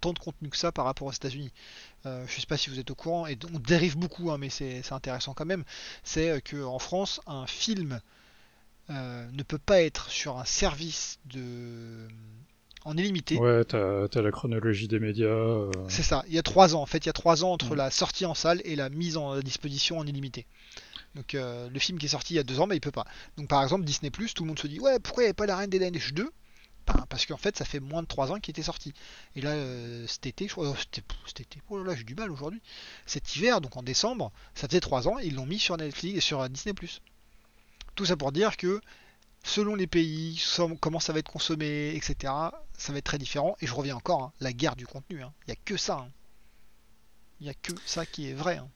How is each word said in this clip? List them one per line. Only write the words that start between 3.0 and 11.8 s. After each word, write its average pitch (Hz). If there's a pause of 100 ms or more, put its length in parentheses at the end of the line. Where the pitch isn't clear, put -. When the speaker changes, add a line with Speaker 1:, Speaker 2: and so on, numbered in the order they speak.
Speaker 1:
et 143
d-, 113
on 160
dérive 160
beaucoup, 170
hein, 151
mais 139
c'est, 127
c'est -
intéressant 131
quand 151
même, 175 (400)
c'est, 160
euh, 151
que 143
en 127
France, -
un 135
film, 156 (880)
euh, 123
ne 139
peut 151
pas 196
être -
sur -
un 127
service 160
de, 120 (800)